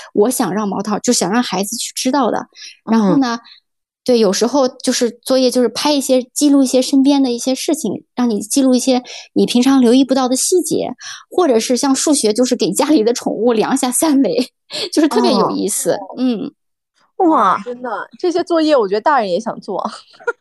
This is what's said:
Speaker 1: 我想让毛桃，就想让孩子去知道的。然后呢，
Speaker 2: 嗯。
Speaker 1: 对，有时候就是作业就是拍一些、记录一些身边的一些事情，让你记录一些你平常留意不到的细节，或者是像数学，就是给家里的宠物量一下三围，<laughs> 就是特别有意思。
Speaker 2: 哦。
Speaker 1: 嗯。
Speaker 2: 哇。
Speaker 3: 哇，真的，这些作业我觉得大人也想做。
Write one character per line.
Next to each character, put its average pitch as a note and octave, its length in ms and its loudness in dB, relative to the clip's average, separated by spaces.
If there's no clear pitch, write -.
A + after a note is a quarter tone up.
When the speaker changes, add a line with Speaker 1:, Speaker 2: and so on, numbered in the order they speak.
Speaker 1:
我 G#3 160 2
想 A3+ 240 -2
让 G#3 160 -2
毛 F#3+ 140 -4
桃， G#3 160 -4
就 - 140 -2
想 F3+ 180 -2
让 A#3+ 120 0
孩 F#3+ 220 -4
子 - 120 -8
去 - 180 -10
知 - 180 -4
道 C4+ 180 0
的。 - 180 -6
然 A3+ 100 2
后 G3 160 2
呢， B3 200 0
Speaker 2:
嗯。 B3+ 40 -10
Speaker 1:
对， A#3+ 140 2
有 G3+ 140 2
时 G#3+ 140 0
候 B3+ 220 2
就 C4 220 -6
是 A#3+ 200 0
作 C4 280 -2
业 B3+ 120 2
就 B3+ 100 0
是 A#3+ 80 2
拍 C4+ 240 -2
一 C#4+ 80 0
些、 B3+ 220 0
记 D4 260 -2
录 C#4 140 4
一 C4 40 2
些 B3+ 140 2
身 C4+ 220 2
边 C#4 200 4
的 B3+ 80 0
一 A#3+ 80 -6
些 C4 160 -2
事 D4 200 -2
情， - 300 -6
让 B3 160 -2
你 G3+ 100 -2
记 C4+ 220 -2
录 C4 120 4
一 B3 40 4
些 B3 240 0
你 G3+ 100 2
平 A#3+ 180 2
常 C4+ 200 4
留 A#3 100 4
意 C4 100 6
不 B3+ 120 0
到 B3+ 140 0
的 B3+ 60 -2
细 F4 280 0
节， F#2 320 -6
或 F4+ 160 2
者 A#3 140 4
是 A#3+ 160 0
像 C4+ 180 2
数 D4 200 0
学， G#3+ 180 0
就 A3+ 100 0
是 B3 140 0
给 D#3+ 140 0
家 C#4+ 180 0
里 D4+ 160 4
的 A3+ 80 2
宠 - 220 -6
物 A#3 180 2
量 G3 220 0
一 - 20 2
下 B3+ 160 0
三 C#4 300 2
围， A3+ 280 -2
<laughs> - 240 -10
就 D#4 100 2
是 D#4+ 60 4
特 G4+ 120 -2
别 F4+ 100 4
有 F#3+ 200 2
意 F#3+ 180 -4
思。 F3+ 240 -2
Speaker 2:
哦。 - 60 -4
Speaker 1:
嗯。 B3 340 -4
Speaker 2:
哇。 F#4 100 2
Speaker 3:
哇， G#3 340 2
真 B3 200 -12
的， B3 80 -8
这 F4+ 140 -2
些 E4+ 120 0
作 E4+ 180 0
业 D4+ 120 2
我 A3+ 140 2
觉 F#3 60 -4
得 G#3+ 60 0
大 C#4+ 200 2
人 G3+ 100 -4
也 E3+ 80 0
想 A3+ 220 -8
做。 G3+ 300 -6